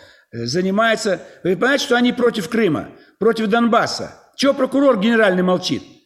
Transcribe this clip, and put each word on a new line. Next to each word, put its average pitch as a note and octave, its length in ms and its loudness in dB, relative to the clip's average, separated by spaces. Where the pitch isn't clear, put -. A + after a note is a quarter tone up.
э, A#2 120 -8
занимается... F#3+ 760 -2
Вы F3+ 120 0
понимаете, C4+ 300 0
что A#3+ 100 0
они A#3+ 160 2
против A#3+ 380 -2
Крыма, D#3+ 400 -2
против A3 300 0
Донбасса? G#3 680 0
Чего C4+ 180 2
прокурор C4 460 2
генеральный G#3 440 2
молчит? F3+ 400 -2